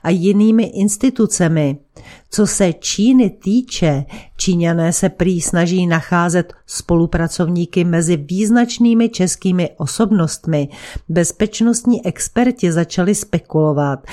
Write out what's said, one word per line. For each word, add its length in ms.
a 60
jinými 540
institucemi. 1120
Co 180
se 260
Číny 560
týče, 760
Číňané 560
se 160
prý 320
snaží 460
nacházet 680
spolupracovníky 1160
mezi 340
význačnými 920
českými 680
osobnostmi. 920
Bezpečnostní 960
experti 680
začali 440
spekulovat, 840